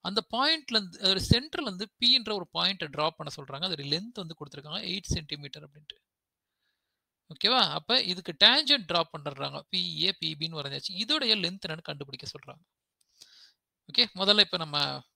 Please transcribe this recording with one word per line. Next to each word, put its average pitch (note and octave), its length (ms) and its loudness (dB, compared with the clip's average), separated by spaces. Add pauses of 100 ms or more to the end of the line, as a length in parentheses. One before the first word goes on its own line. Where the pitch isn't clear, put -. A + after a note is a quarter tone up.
அந்த G3+ 300 -2
பாயிண்ட்ல C4+ 480 0
இருந்து, F#3 200 -6 (100)
ஒரு F#3+ 220 4
சென்டர்ல C4+ 400 2
இருந்து F#3+ 180 -6 (120)
P-ன்ற A#3+ 400 4
ஒரு E3+ 120 -8
பாயிண்ட்டை F3 440 0
டிரா D3+ 120 2 (100)
பண்ண D3+ 180 -10
சொல்றாங்க. C#3 320 -8
அதோட D3 260 -4
length G#3 300 -6
வந்து D#3+ 160 -12
கொடுத்திருக்காங்க, D3 420 -10 (100)
eight F#3+ 240 -4
centimeter D3+ 500 -10
அப்படின்ட்டு. D3+ 320 -20 (1300)
ஓகேவா? A3 300 4 (160)
அப்ப D#3 140 -4 (200)
இதுக்கு F3+ 220 -6 (120)
tangent C4 440 6
டிரா F3 120 4 (100)
பண்றாங்க. C#3+ 480 -6 (120)
பி F#3+ 80 -2 (260)
ஏ, F3+ 80 4
பி E3 160 -6 (100)
பின்னு E3 200 -6
வரைஞ்சாச்சு. C#3 340 -6 (100)
இதோடைய B3+ 300 0 (100)
length F3+ 240 -6
என்னன்னு D#3+ 220 -8
கண்டுபிடிக்க C#3 440 -10
சொல்றாங்க. C#3 300 -18 (1300)
ஓகே, - 160 2 (100)
முதல்ல G3+ 320 6
இப்ப - 100 -6
நம்ம C#3+ 460 -2 (140)